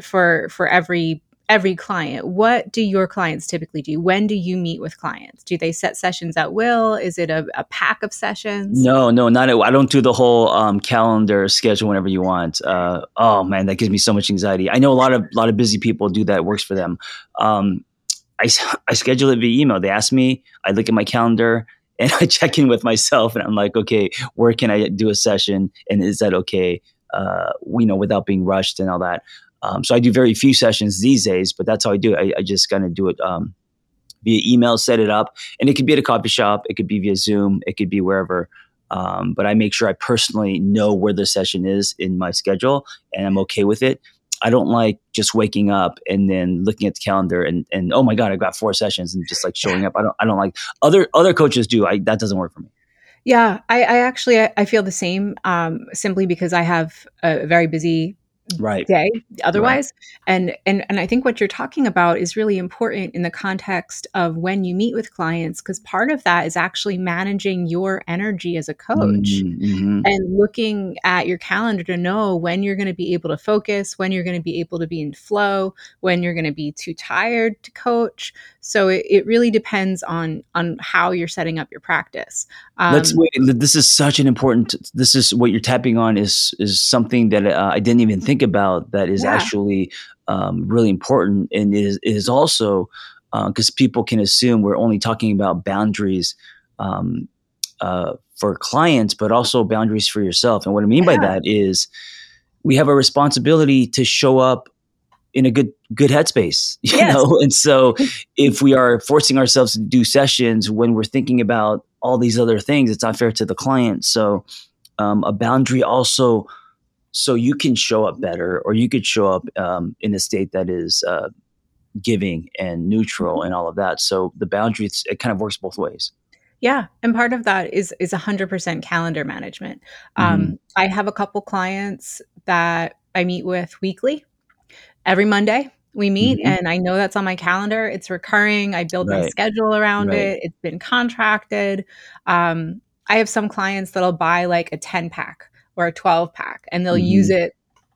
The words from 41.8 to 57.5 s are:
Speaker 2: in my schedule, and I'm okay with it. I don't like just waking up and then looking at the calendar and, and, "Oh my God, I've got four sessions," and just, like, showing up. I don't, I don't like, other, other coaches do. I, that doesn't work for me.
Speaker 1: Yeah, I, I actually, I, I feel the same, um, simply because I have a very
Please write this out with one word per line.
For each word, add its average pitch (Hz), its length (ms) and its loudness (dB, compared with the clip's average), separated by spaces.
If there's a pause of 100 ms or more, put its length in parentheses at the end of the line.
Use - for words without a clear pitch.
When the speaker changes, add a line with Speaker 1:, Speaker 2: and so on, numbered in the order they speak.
Speaker 2:
in 92 200 -2
my 90 140 -4
schedule, 127 540 -2 (280)
and 98 120 -4
I'm 98 120 0
okay 98 260 -2
with 110 180 0
it. 131 200 -2 (400)
I 117 80 2
don't 113 180 2
like 110 300 2 (160)
just 107 200 -2
waking 104 360 0
up 95 280 0 (120)
and 98 180 2
then 90 340 0
looking 104 240 -2
at 92 80 -4
the - 60 -16
calendar 92 420 0
and, 82 300 -2
and, 90 220 -2
"Oh 131 80 6
my 113 120 4
God, 107 180 0
I've 95 60 -4
got 92 160 -2
four 104 200 -2
sessions," 92 400 -4
and 90 120 -6
just, - 160 -8
like, - 140 -4
showing 95 300 -2
up. 90 100 -4
I 107 60 -2
don't, 107 180 -4
I 107 60 0
don't 104 100 0
like, 98 180 -2 (280)
other, 170 320 6
other 175 180 6
coaches 123 340 2
do. 107 200 2
I, 101 140 0
that 107 200 0
doesn't 101 160 -4
work 87 160 -6
for 82 80 -20
me. 80 80 -20 (560)
Speaker 1:
Yeah, 233 360 4 (100)
I, 240 120 4
I 240 180 4
actually, 247 380 2
I, 220 200 2
I 202 80 2
feel 220 160 0
the 190 100 -4
same, 190 520 -4
um, 170 500 -4
simply 190 320 -2
because 175 260 -2
I 175 100 2
have 165 440 -2 (160)
a 160 240 0
very 170 200 4